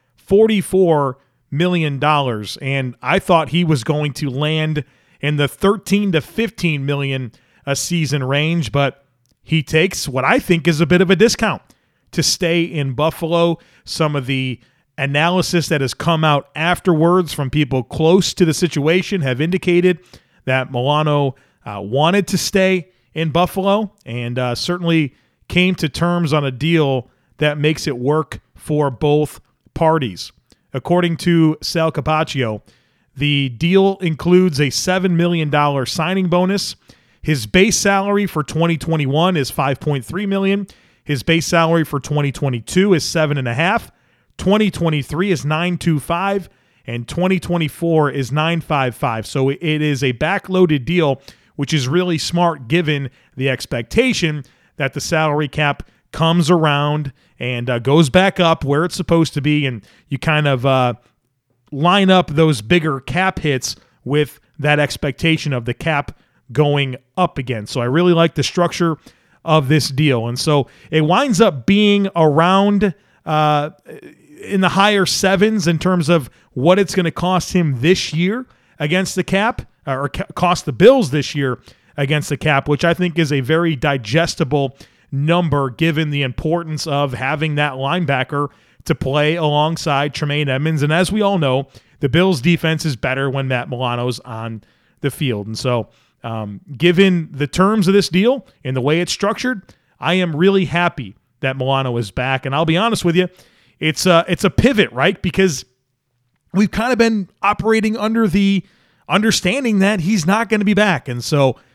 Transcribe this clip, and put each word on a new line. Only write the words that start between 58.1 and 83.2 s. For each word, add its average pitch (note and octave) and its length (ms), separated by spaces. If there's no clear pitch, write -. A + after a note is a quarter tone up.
up E3 260
where C#3+ 180
it's F3 120
supposed E3 400
to D3 60
be, D3 260
and A#2+ 180
you C#3 100
kind D3+ 300
of, C3 180
uh, B2+ 300
line F3+ 380
up F#3 220
those D3 320
bigger D3+ 360
cap F#3 380
hits C#3 380
with C#3 360
that D3 220
expectation D3+ 720
of A#2+ 120
the A#2+ 100
cap D3+ 420
going C#3+ 440
up F3+ 220
again. A#2+ 300
So - 120
I A#2+ 60
really F3 280
like E3 200
the D3 100
structure E3+ 540
of D#3 240
this D3 220
deal. C3 380
And B2 120
so D3 260
it D#3 120
winds F#3+ 380
up E3 280
being G3+ 480
around, F#3 800
uh, D3+ 420
in F#3+ 200
the F#3 80
higher G3+ 360
sevens G3 600
in E3+ 100
terms F3 320
of D#3 220
what F3 260
it's - 160
gonna E3+ 160
cost F3+ 420
him D3+ 260
this F3 320
year F#3+ 360
against F3 340
the F3+ 100
cap, G#3 380
uh, C#3 100
or C#3 140
ca-, - 240
cost F3 320
the C#3 80
Bills G3 380
this D3 240
year C3+ 240
against C#3+ 340
the C#3+ 80
cap, C#3+ 300
which D3 160
I E3+ 120
think E3+ 240
is D3+ 120